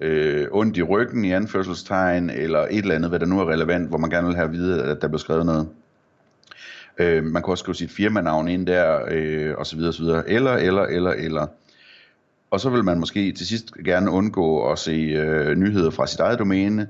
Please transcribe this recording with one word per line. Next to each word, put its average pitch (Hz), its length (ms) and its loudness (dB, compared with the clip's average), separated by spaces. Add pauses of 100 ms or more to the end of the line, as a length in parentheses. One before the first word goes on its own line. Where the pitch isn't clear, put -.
øh, 76 500 0
ondt 104 260 0
i 87 60 2
ryggen 107 420 0
i 90 60 2
anførselstegn, 92 1000 0
eller 76 300 0
et 98 180 0
eller 92 180 2
andet, 82 140 0
hvad 85 100 0
der 82 60 0
nu 92 140 2
er 85 100 0
relevant, 82 400 0
hvor 82 80 -2
man 78 120 0
gerne 87 180 0
vil 87 80 0
have 85 120 0
at 78 60 -4
vide, 87 300 0
at 76 180 -2
der 78 60 -2
bliver 76 120 -2
skrevet 82 260 0
noget. 80 220 0 (1300)
Øh, 85 260 2
man 82 200 -2
kan 95 80 -2
også 90 100 -2
skrive 90 140 -4
sit 82 160 -8
firmanavn 85 560 0
ind 90 200 -2
der, 85 320 2 (120)
øh, 78 460 -2
og - 80 -6
så 80 100 -10
videre, 82 140 0
og 82 40 -2
så 80 100 -6
videre. 82 260 0
Eller, 123 240 2
eller, 92 300 2
eller, 87 280 0
eller. 78 360 -2 (1040)
Og 98 80 0
så 131 100 0
vil 123 140 2
man 87 160 2
måske 95 320 -2
til 87 160 -8
sidst 110 260 -6 (120)
gerne 90 260 2
undgå 82 600 2
at - 80 -2
se, 82 120 -4
øh, 78 640 0
nyheder 95 340 2
fra - 180 -2
sit - 120 -8
eget 113 200 2
domæne, 101 500 0